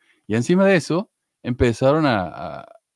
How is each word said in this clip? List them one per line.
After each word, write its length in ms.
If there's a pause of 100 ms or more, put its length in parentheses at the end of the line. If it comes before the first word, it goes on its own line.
(260)
Y 80
encima 320
de 80
eso, 360 (320)
empezaron 640
a, 180
a, 440 (280)